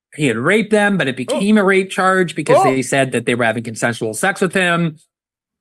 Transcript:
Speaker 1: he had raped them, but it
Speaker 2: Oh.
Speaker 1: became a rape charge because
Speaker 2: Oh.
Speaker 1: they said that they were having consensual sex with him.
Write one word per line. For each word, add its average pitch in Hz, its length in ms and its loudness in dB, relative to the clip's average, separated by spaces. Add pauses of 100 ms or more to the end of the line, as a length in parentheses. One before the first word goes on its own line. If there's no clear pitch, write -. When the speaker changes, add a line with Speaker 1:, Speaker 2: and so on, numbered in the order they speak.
(140)
Speaker 1:
he 147 120 -2
had 113 100 0
raped 190 340 0
them, 208 280 2
but 139 100 0
it 127 60 -2
Speaker 2:
Oh. - 20 -12
Speaker 1:
became 208 420 0
a 202 60 4
rape 190 260 2
charge 185 440 0
because 160 260 2
Speaker 2:
Oh. - 40 4
Speaker 1:
they 135 180 2
said 135 300 0
that 120 140 -4
they 123 80 0
were 120 100 0
having 113 180 0
consensual 117 520 -4
sex 190 260 -2
with 180 140 0
him. 170 420 0 (640)